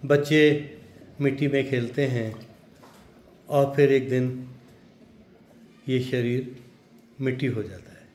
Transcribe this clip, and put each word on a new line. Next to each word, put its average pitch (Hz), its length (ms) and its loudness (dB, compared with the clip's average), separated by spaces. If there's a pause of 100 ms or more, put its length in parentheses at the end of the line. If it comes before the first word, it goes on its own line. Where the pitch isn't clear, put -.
बच्चे 147 680 2 (460)
मिट्टी 139 280 0
में 135 220 0
खेलते 120 360 -2
हैं 113 400 -4 (1000)
और 139 280 2
फिर 139 160 6
एक 131 180 2
दिन 127 380 -2 (1400)
ये 131 120 2
शरीर 123 560 -4 (640)
मिट्टी 131 260 -2
हो 107 160 -4
जाता 92 300 -14
है। - 220 -20